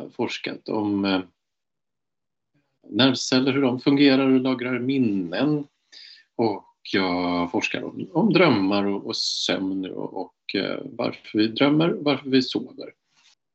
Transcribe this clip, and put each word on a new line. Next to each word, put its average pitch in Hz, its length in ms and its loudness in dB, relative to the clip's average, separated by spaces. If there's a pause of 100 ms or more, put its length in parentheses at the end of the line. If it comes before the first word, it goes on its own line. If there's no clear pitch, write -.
(160)
forskat - 520 -6
om, 104 360 0
eh, 95 160 2 (1700)
nervceller, 127 640 2
hur 139 100 2
de 127 180 0
fungerar 139 460 4
och 131 140 4
lagrar 127 380 -2
minnen. 123 880 0 (680)
Och 107 280 0 (280)
jag 90 580 0
forskar - 340 -4
om, - 280 -10
om 180 200 2
drömmar 101 520 4
och, 101 220 -4
och 113 100 -6
sömn 95 720 -4
och, - 300 -10
och, - 140 -14 (200)
eh, 50 280 -4
varför 117 560 -6
vi 110 100 2
drömmer, 147 400 2
varför 147 420 -2
vi 131 120 4
sover. - 500 -8 (640)